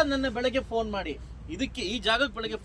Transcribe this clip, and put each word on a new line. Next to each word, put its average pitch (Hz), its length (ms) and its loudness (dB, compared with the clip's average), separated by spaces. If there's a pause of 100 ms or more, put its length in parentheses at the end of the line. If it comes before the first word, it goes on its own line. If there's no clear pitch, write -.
(120)
ನನ್ನ 269 240 2
ಬೆಳಗ್ಗೆ 254 340 2
ಫೋನ್ 226 260 2
ಮಾಡಿ, 170 180 -2 (400)
ಇದಕ್ಕೆ 247 280 -2 (100)
ಈ - 20 0 (120)
ಜಾಗಕ್ಕೆ 226 320 4
ಬೆಳಗ್ಗೆ 220 260 -4